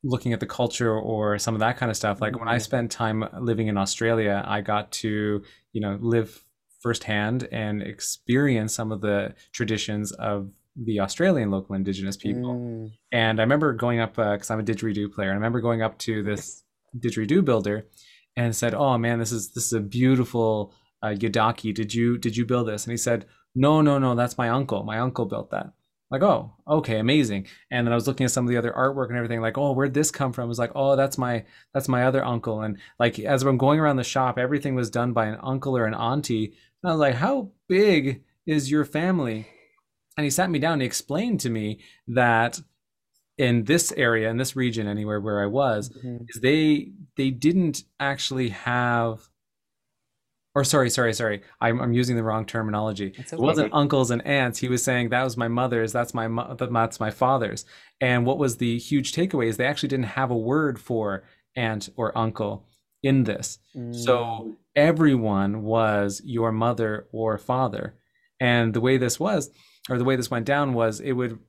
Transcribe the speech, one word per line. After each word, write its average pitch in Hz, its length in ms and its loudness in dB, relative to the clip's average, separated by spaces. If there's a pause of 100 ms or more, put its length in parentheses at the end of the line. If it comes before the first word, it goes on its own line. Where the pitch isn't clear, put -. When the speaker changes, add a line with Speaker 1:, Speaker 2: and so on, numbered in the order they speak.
Speaker 1:
looking 127 280 0
at 110 80 -2
the 120 60 -6
culture 117 500 0
or 107 420 -2
some 113 160 -2
of 107 60 -2
that 117 180 2
kind 120 120 -2
of 101 60 -4
stuff. 101 240 -2
Like, 110 180 -4
when 117 100 -6
I 120 100 2
Speaker 2:
Mm-hmm. - 0 -
Speaker 1:
spent 120 340 -2
time 110 320 -2 (160)
living 113 280 0
in 104 100 0
Australia, 104 680 0
I 104 140 -2
got 104 320 -4
to, 104 500 -2 (300)
you 110 80 -4
know, 101 200 -2
live 117 440 0 (360)
firsthand 113 720 -2
and 107 300 -4
experience 120 920 0
some 110 180 -4
of 98 80 -8
the 101 340 0 (180)
traditions 107 600 -4
of 101 400 -6 (240)
the 110 240 -2
Australian 127 500 2
local 98 240 -2
Indigenous 95 420 -4
people. 123 480 -4
Speaker 2:
Mm. 110 320 -10 (160)
Speaker 1:
And 113 280 2
I 113 40 6
remember 143 300 2
going 120 260 0
up, 113 180 -4
uh, 104 180 2
'cause - 140 -8
I'm 110 100 -2
a 107 40 -4
didgeridoo 104 480 -2
player, 98 180 -2
I 98 40 0
remember 113 260 0
going 113 220 0
up 110 180 -2
to 107 220 -2
this 101 300 -4
Speaker 2:
Yes. - 120 -20 (340)
Speaker 1:
didgeridoo 117 460 2
builder 107 440 0 (480)
and 117 200 0
said, 120 180 0
"Oh 135 240 2
man, 117 200 0
this 113 140 -2
is, 110 200 -6
this 120 140 -6
is - 80 -2
a 110 60 2
beautiful, 113 960 2 (280)
uh, 110 60 -2
yidaki. 107 680 0
Did 104 200 -6
you, 117 240 2
did 113 180 -2
you 117 100 0
build 120 220 2
this?" 104 180 -6
And 117 60 -6
he 120 60 -4
said, 117 280 -2 (280)
"No, 147 280 6
no, 143 160 6
no, 127 160 2
that's 120 240 0
my 120 120 0
uncle. 123 340 -2
My 107 160 -4
uncle 123 260 -2
built 107 240 -8
that." - 220 -6 (380)
Like, 135 120 0
"Oh, 123 300 2 (160)
okay, 143 300 2
amazing." 113 500 2 (220)
And 123 160 0
then 120 60 2
I 120 40 4
was 113 100 0
looking 135 180 0
at 123 60 2
some 127 140 0
of 120 60 0
the 123 60 2
other 117 160 0
artwork 131 360 0
and 120 80 -4
everything, 117 240 -2
like, 113 180 -2
"Oh, 143 140 2
where'd 131 220 2
this 147 180 2
come 131 200 -2
from?" 120 180 -6
It's 113 80 -4
like, 117 160 -2
"Oh, 139 200 4
that's 135 240 0
my, 120 260 -2 (300)
that's 135 140 -2
my 123 160 2
other 131 200 2
uncle." 113 380 -2
And, 104 160 -4 (200)
like, 120 200 2
as 127 240 0
I'm 135 160 4
going 143 220 4
around 147 160 2
the 123 80 -2
shop, 127 340 0
everything 139 380 0
was 120 140 0
done 120 220 0
by 113 140 2
an 110 160 -4
uncle 131 340 -2
or 120 100 2
an 110 80 -2
auntie. 117 600 -2 (280)
And 180 80 0
I - 20 2
was 160 80 2
like, 139 160 4
"How 208 340 0 (180)
big 175 540 4 (240)
is 147 240 0
your 151 140 2
family?" 147 640 -2 (680)
And 151 80 -2
he 143 60 0
sat 180 180 0
me 160 120 0
down 160 140 2
and 139 80 0
he 127 40 0
explained 190 540 -2
to 123 100 -2
me 107 300 -4 (280)
that 120 520 2 (760)
in 120 280 2
this 160 320 2
area, 113 340 2
in 113 80 -2
this 131 180 -4
region, 117 300 -2
anywhere 104 340 -4
where 104 220 -2
I 101 40 0
was, 117 440 0
Speaker 2:
Mm-hmm. 120 380 -12
Speaker 1:
is 113 120 -12
they, 147 520 2 (240)
they 135 140 0
didn't 151 520 2 (180)
actually 135 480 -2
have, 120 800 -2 (1300)
or 139 100 2
sorry, 131 240 4
sorry, 117 240 2
sorry. 107 300 -2 (180)
I'm, 117 220 2
I'm 120 100 0
using 123 240 2
the 117 60 0
wrong 110 240 -2
terminology. 107 720 -4
Speaker 2:
It's - 160 -14
Speaker 1:
It - 40 -8
wasn't 151 280 2
Speaker 2:
okay. - 80 -6
Speaker 1:
uncles 139 360 2
and 120 160 -2
aunts. 131 320 0
He 131 100 -4
was 123 140 0
saying, 123 280 0
"That 123 120 2
was 123 140 -4
my 117 120 -2
mother's, 117 440 0
that's 120 220 -2
my 113 140 -2
mo-, 117 260 -6
th-, 123 180 -4
that's 117 260 0
my 107 120 -2
father's." 123 560 0 (340)
And 123 240 2
what 135 140 2
was 131 180 0
the 120 220 0
huge 135 340 -2
takeaway 160 360 0
is 110 100 -4
they 123 80 2
actually 143 240 -2
didn't 131 160 0
have 131 240 -2
a 123 60 0
word 131 420 0
for 107 460 -4 (320)
aunt 110 400 -2
or 113 200 -2
uncle 110 500 -2 (360)
in 135 220 4
this. - 340 -4 (320)
So 120 260 2
Speaker 2:
Mm. 113 400 -4 (180)
Speaker 1:
everyone 117 880 4
was 104 640 2
your 113 280 0
mother 110 600 -2
or 110 240 -2
father. 123 600 -4 (440)
And 120 320 4
the 117 80 0
way 127 160 4
this 123 240 0
was, 180 300 -2 (400)
or 127 80 0
the 123 60 0
way 135 120 2
this 123 140 -4
went 117 160 -4
down 143 260 0
was, 113 280 0
it 135 120 -4
would 123 260 -4 (100)